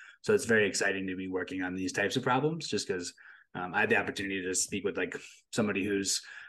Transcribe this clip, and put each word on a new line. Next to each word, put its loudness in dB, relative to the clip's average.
So 4
it's 4
very 6
exciting 0
to -2
be -6
working -4
on -2
these -2
types 0
of 2
problems, 2
just -2
'cause, -4
um, -6
I 2
had 4
the 4
opportunity -2
to -2
speak 0
with, -2
like, -2
somebody 2
who's 0